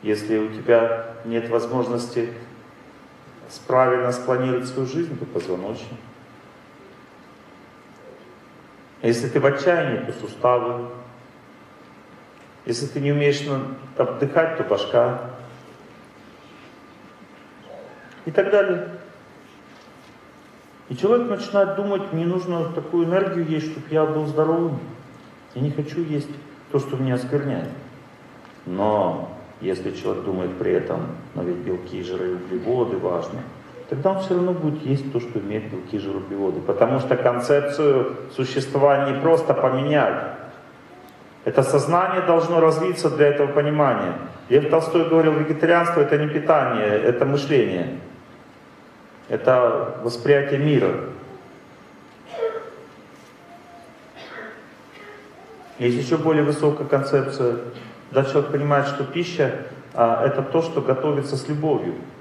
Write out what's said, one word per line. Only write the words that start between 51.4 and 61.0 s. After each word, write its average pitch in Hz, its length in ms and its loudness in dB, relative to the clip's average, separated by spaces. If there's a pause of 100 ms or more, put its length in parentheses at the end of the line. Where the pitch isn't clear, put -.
Есть 120 200 2
ещё 156 200 0
более 151 240 4
высокая 147 440 0
концепция. 131 720 0 (520)
Когда 135 180 2
человек 143 220 0
понимает, 143 380 2
что - 160 -4
пища, 160 480 -2 (420)
а, 117 320 2
это - 160 0
то, 165 200 0
что 151 180 -2
готовится 135 560 0